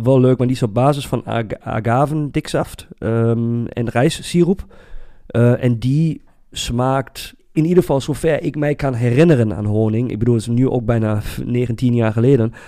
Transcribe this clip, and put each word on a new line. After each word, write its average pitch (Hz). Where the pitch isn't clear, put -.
wel 127
leuk, 127
maar 127
die 127
is 123
op 107
basis 139
van 120
ag-, 110
agavendiksaft, 143
ehm, 117
en 117
rijstsiroop. 165
Eh, 120
en 120
die 143
smaakt 127
in 156
ieder 175
geval, 143
zover 151
ik 147
mij 147
kan 135
herinneren 120
aan 104
honing. 110
Ik 104
bedoel, 117
het 110
is 120
nu 127
ook 120
bijna 110
<laughs> -
negen, 120
tien 120
jaar 113
geleden. 113